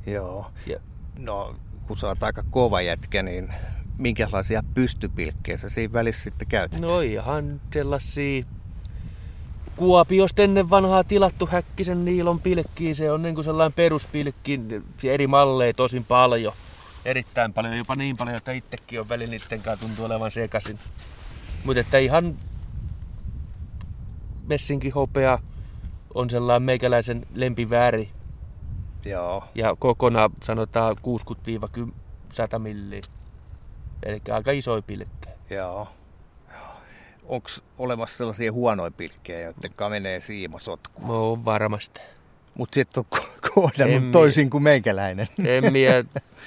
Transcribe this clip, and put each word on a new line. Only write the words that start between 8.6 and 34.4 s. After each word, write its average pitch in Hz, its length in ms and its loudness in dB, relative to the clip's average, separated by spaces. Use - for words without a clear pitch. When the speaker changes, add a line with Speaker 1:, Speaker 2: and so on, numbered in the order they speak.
Speaker 2:
Kuopiosta 180 680 6
ennen 196 280 6
vanhaa 190 340 6
tilattu 190 440 4
Häkkisen 175 580 0
Niilon 175 340 2
pilkkiä. 165 540 0
Se 151 180 0
on 156 100 0
niinku 160 220 -2
sellainen 156 300 4
peruspilkki, 143 840 0
eri 135 240 2
malleja 131 460 6
tosin 123 320 0
paljon. 123 480 6
Erittäin 120 480 -2
paljon, 113 240 -2
jopa 120 180 -4
niin 139 220 -4
paljon, 120 200 -4
että 113 140 -8
itsekin 120 480 -10
on 107 100 -6
välillä 120 220 -4
niitten 110 300 -8
kanssa 107 240 -6
tuntuu 110 200 -6
olevan 110 260 -4
sekaisin. 110 480 -4
Mut 131 140 0
että 123 200 4
ihan 151 380 4
messinki 139 420 -2
hopea 131 500 2
on 123 160 -2
sellainen 120 360 4
meikäläisen 123 680 2
lempiväri. 120 760 2
Speaker 1:
Joo. 92 380 -4
Speaker 2:
Ja 113 240 2
kokona 117 500 6
sanotaan 113 580 0
kuuskyt 120 440 -4
viiva 110 220 -6
kym-, 117 260 -8
sata 113 280 -2
milliä. 101 420 -10
Elikkä 107 320 -4
aika 110 160 0